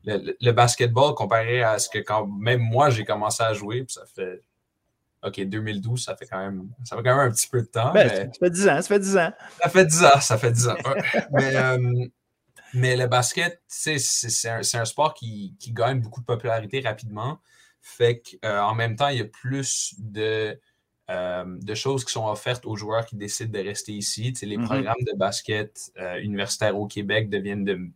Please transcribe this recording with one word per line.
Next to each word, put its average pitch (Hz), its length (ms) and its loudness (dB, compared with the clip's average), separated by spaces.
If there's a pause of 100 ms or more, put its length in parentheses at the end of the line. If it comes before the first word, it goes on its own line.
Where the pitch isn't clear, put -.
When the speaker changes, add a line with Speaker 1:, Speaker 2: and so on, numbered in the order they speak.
Speaker 1:
le, 101 140 -4
le, 92 220 -6
le 120 120 4
basketball 120 600 4
comparé 117 480 0
à 110 160 2
ce - 100 -2
que 107 100 -6
quand 104 280 -2
même 107 340 0
moi, 120 300 4
j'ai 107 140 0
commencé 107 380 -2
à 110 100 2
jouer, 104 320 -4
puis - 100 -12
ça - 100 -16 (100)
fait, 95 280 -8 (800)
ok, 101 200 -6
deux 98 180 -4
mille 104 200 -6
douze, 117 240 -4
ça - 120 -8
fait - 100 -16
quand 95 120 -8
même, 98 300 -8 (160)
ça 104 120 -10
fait 113 60 -6
quand 127 140 4
même 135 120 4
un - 20 2
petit - 180 -2
peu 123 120 0
de 113 60 -6
temps, 123 260 0
Speaker 2:
Ben, 190 160 8
Speaker 1:
mais 98 240 0
Speaker 2:
ça - 80 -20
fait 180 100 4
dix 190 180 2
ans, 143 80 6
ça 185 120 -2
fait 202 100 4
dix 196 180 2
ans. 175 160 2 (300)
Speaker 1:
Ça 170 60 2
fait 185 180 8
dix 165 180 6
ans, 139 160 10
ça 117 180 2
fait 117 140 4
dix 117 160 4
ans, 107 80 0
ouais. - 520 0
Speaker 2:
<laughs> 143 40 -6
Speaker 1:
Mais, 135 240 2
euh, 127 500 2 (680)
mais 127 240 4
le 127 100 2
basket, 147 600 0
tu - 80 -12
sais, 151 220 -2
c'est, - 320 -2
c'est - 180 -2
un, 113 140 -2
c'est 120 160 0
un 117 60 0
sport 147 280 0
qui, 104 460 -10
qui 117 140 -12
gagne 120 280 0
beaucoup 113 200 -6
de - 40 -14
popularité 117 560 -4
rapidement. 113 600 -8 (420)
Fait 120 380 0
que, - 160 -20 (100)
euh, 101 140 0
en 107 140 2
même 113 200 -2
temps, 143 140 2
il 135 100 -2
y - 20 -2
a 101 40 -4
plus - 760 -6
de, 107 600 -4 (520)
euh, 90 360 -6
de 92 280 -10
choses 131 300 -2
qui - 80 -6
sont 110 160 -4
offertes 120 360 -4
aux 107 120 -6
joueurs 110 280 -4
qui 110 120 -12
décident 101 360 -6
de 101 100 -4
rester 101 300 -8
ici. 110 400 -4
Tu 123 80 -8
sais, 101 60 -8
les 104 100 -6
Speaker 2:
Mhm. 117 80 -2
Speaker 1:
programmes 120 480 -2
de 98 60 -6
basket, - 800 -4
euh, 90 220 -8
universitaires 101 580 -2
au 104 80 -4
Québec 104 420 -2
deviennent 101 360 -4
de 95 140 0 (180)